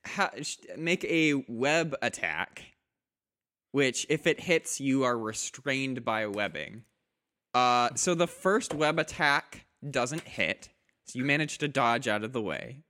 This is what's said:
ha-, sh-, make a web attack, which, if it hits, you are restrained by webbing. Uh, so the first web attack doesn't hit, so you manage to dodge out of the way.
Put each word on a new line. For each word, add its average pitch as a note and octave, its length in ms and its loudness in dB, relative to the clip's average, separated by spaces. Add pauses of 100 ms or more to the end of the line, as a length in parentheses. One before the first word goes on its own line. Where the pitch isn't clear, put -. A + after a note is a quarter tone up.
ha-, - 240 0 (120)
sh-, - 160 -8 (200)
make E3+ 280 0
a D#3 280 4 (140)
web C#3+ 540 2
attack, F2 640 -4 (1080)
which, C3+ 380 2
if D#3 180 0
it D#3 140 2
hits, E3 380 0
you C3+ 240 2
are B2 140 2
restrained B2+ 880 -6
by A2 220 0
webbing. G2+ 560 -4 (720)
Uh, B2 400 6
so - 180 0
the E3+ 140 2
first - 460 0
web D#3 260 2
attack D3+ 640 0 (240)
doesn't C3 380 -2
hit, F#2 420 -4 (360)
so - 120 -12
you B2+ 80 -2
manage D3 340 0
to D3+ 80 -2
dodge A#2 400 2
out G#2+ 160 0
of A#2 100 -6
the A#2 80 0
way. G#2 480 -6